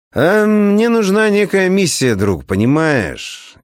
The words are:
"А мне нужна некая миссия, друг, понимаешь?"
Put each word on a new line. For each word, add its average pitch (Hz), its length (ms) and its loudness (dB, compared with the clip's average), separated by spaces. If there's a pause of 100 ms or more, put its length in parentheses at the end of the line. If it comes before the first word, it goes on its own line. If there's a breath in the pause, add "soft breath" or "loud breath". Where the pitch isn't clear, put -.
(140)
"А 190 320 2
мне 214 440 2
нужна 214 400 0
некая 196 400 0
миссия, 165 460 0
друг, 95 300 -2
понимаешь?" 117 1200 -2